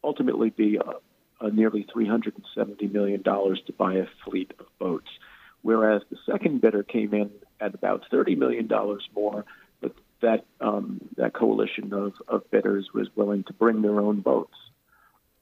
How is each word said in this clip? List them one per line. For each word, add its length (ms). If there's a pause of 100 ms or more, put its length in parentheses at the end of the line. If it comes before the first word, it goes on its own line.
ultimately 460
be 260
a, 680
a 60
nearly 420
three 140
hundred 300
and 80 (100)
seventy 320
million 360
dollars 440
to 60
buy 220
a 120 (180)
fleet 360
of 60 (120)
boats, 300 (540)
whereas 480
the 140
second 360
bidder 240
came 280
in 180 (300)
at 140
about 380
thirty 240
million 320
dollars 460
more, 300 (360)
but 120 (280)
that, 240 (160)
um, 400 (160)
that 160
coalition 600
of, 200 (160)
of 240
bidders 420
was 220
willing 280
to 80
bring 300
their 180
own 200
boats. 360 (840)